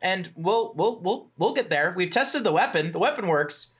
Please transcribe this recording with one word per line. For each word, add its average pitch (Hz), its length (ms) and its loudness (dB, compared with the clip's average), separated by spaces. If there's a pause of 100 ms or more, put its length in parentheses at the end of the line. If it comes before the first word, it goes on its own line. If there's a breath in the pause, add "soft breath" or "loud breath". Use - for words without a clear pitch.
and 185 340 -2
we'll, 202 400 0
we'll, 208 240 0
we'll, 185 400 -4
we'll 226 140 2
get 254 180 -2
there. 151 260 2
We've 180 140 0
tested 269 320 0
the 190 80 2
weapon. 165 400 2
The 165 80 -6
weapon 226 280 0
works. 147 420 0 (100)